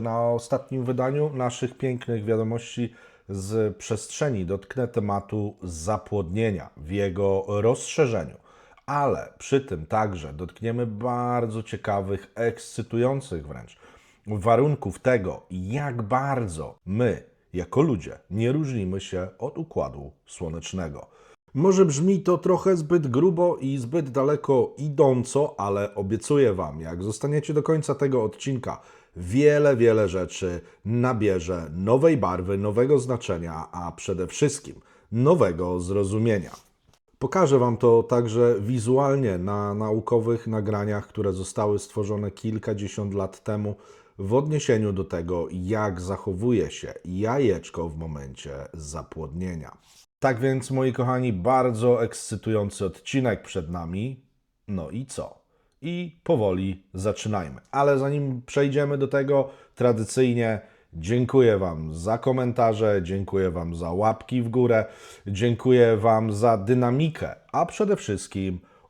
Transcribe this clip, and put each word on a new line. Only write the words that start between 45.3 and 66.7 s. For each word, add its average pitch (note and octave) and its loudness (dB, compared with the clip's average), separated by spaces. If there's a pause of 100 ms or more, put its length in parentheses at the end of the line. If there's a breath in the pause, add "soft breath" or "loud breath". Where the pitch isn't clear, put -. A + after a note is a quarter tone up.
jak F#2 -2
zachowuje F#2+ 0
się - -12 (120)
jajeczko F#2+ 0
w D2+ -10
momencie D2 -10 (220)
zapłodnienia. D#2 -10 (420 soft breath)
Tak C3 2
więc, C3 -2
moi C3 0
kochani, B2+ 0
bardzo A#2+ 2
ekscytujący G#2 -2
odcinek A2+ -2
przed E2 -6
nami. G2 -8 (420)
No F#2 -6
i B2 -8
co? - -12 (420)
I F3 -8
powoli F#2+ 0 (100)
zaczynajmy. F#2+ -4 (100)
Ale C#3+ 4
zanim C#3 -2
przejdziemy C#3+ 0
do C3+ 0
tego, C#3 2 (260 loud breath)
tradycyjnie A#2 2 (320 loud breath)
dziękuję A#2 4
Wam D#2+ -4
za G2 -2
komentarze, A#2 2
dziękuję F#2+ 0
Wam E2+ -6
za E2+ -6
łapki A2 -2
w A2+ -4
górę, A#2 4 (420 loud breath)
dziękuję A#2 6
Wam A2 4
za A2+ 4
dynamikę, B2 0 (160)